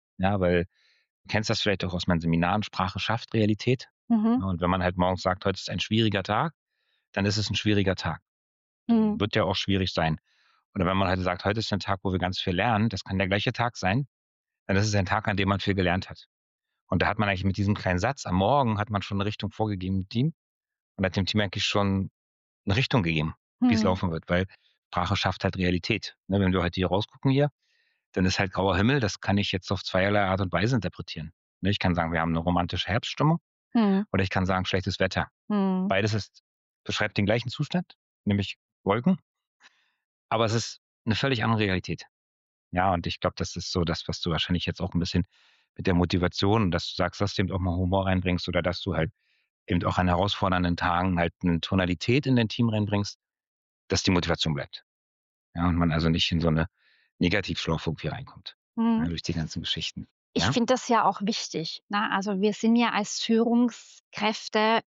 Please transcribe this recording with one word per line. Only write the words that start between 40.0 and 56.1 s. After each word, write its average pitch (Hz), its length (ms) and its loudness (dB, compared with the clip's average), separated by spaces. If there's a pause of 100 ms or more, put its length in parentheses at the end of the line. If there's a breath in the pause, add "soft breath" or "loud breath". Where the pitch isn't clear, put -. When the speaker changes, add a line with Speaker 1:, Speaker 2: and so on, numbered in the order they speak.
Speaker 1:
aber 113 160 2
es 107 80 2
ist - 260 -2 (260)
eine 110 100 2
völlig 135 280 0
andere 113 180 2
Realität. 92 440 -2 (680)
Ja, 90 220 2
und 82 140 0
ich - 120 -6
glaub, - 180 -2
das - 180 -6
ist - 160 -8
so 87 140 0
das, 82 220 -4
was - 140 -6
du 87 100 -4
wahrscheinlich 85 360 -2
jetzt 85 140 -6
auch 92 120 -4
ein 85 60 0
bisschen 87 260 0 (520 soft breath)
mit - 100 -8
der 90 80 4
Motivation, 90 760 2
dass 85 180 -4
du - 60 -12
sagst, 87 260 -2
dass 101 140 -2
du 104 80 0
eben 92 100 -4
auch 92 60 -2
mal 90 180 -2
Humor 92 300 2
reinbringst 90 420 0
oder 87 120 0
dass 87 200 -2
du 78 140 -4
halt 80 160 0 (560)
eben 92 180 0
auch 98 140 -2
an 90 100 2
herausfordernden 90 680 0
Tagen 87 420 0
halt 85 140 0 (100)
eine 85 180 2
Tonalität 95 640 0
in 131 80 4
dein 117 140 2
Team 117 200 0
reinbringst, 104 500 -2 (680)
dass - 140 0
die 98 80 2
Motivation 82 440 0
bleibt. - 300 -10 (680)
Ja, 87 140 0
und 82 80 2
man 85 140 2
also 80 180 2
nicht 80 220 0